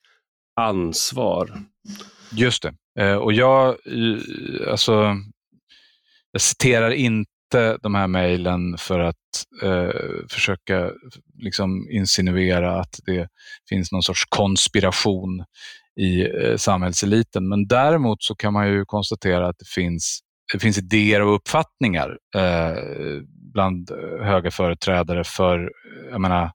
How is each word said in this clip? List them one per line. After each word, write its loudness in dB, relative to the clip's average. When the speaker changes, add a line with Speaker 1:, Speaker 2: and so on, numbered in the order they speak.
Speaker 1:
ansvar. -2
Speaker 2:
Just 0
det. -8
Eh, 2
och 0
jag, 6
eh, -4
alltså, 2
jag -4
citerar 2
inte 0
de -2
här 2
mejlen 0
för -2
att, 0
eh, 0
försöka -2
liksom -4
insinuera 2
att -8
det -2
finns -2
någon 0
sorts -2
konspiration 0
i, 2
eh, 0
samhällseliten. 0
Men 0
däremot 2
så -4
kan -2
man 2
ju 2
konstatera 0
att -6
det -20
finns, -4
det -4
finns 2
idéer 2
och 4
uppfattningar, -2
eh, 2
bland, -2
eh, -10
höga 2
företrädare 0
för, 0
jag -4
menar 0